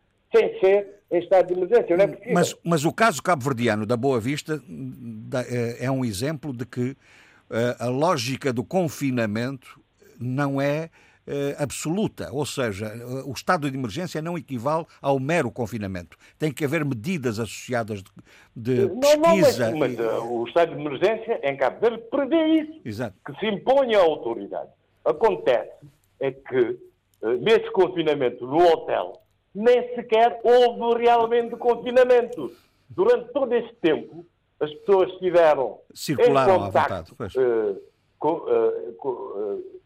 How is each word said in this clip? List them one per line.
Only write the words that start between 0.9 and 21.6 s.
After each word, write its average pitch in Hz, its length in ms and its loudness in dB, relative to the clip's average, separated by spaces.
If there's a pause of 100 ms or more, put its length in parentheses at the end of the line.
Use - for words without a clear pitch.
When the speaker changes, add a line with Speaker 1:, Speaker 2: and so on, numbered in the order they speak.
Speaker 1:
em 175 80 2
estado 180 300 4
de 180 120 -2
emergência, 180 360 2
não 190 80 4
é 190 40 2
possível. 233 260 -8
Speaker 2:
Mas, 175 300 0
mas 165 200 0
o 160 80 0
caso 185 300 2
cabo-verdiano 120 640 0
da 117 120 0
Boa 127 240 0
Vista 143 460 -6
da, 127 760 -10
é, 120 420 -4
é 127 60 -2
um 131 140 -2
exemplo 135 500 -6
de 120 100 -8
que, 127 320 -6 (540)
eh, 120 280 -2
a 117 100 -6
lógica 131 640 -2
do 117 120 -4
confinamento 127 1120 -4 (400)
não 135 400 -2
é, 143 300 -2 (380)
eh, 143 320 -4
absoluta, 151 720 -4
ou 135 140 -4
seja, 110 400 -4
eh, 123 400 -10
o 139 60 -10
estado 147 380 -2
de 131 60 -6
emergência 139 460 -6
não 170 160 -6
equivale 143 480 -4 (160)
ao 139 180 2
mero 139 300 0
confinamento. 98 680 -8 (220)
Tem 156 120 -2
que 135 140 -6
haver 151 180 0
medidas 127 560 -4
associadas 113 640 -6
de, - 80 -20 (460)
de 123 300 2
Speaker 1:
Não, - 80 -2
não, 302 420 6
mas, 233 220 6
Speaker 2:
pesquisa 117 180 0
Speaker 1:
mas, 135 160 0
Speaker 2:
e 117 80 -6
Speaker 1:
eh, 110 180 -2
o 117 300 -4
estado 170 260 2
de 143 60 -10
emergência 175 600 -2
em 139 160 -2
Cabo 127 200 -2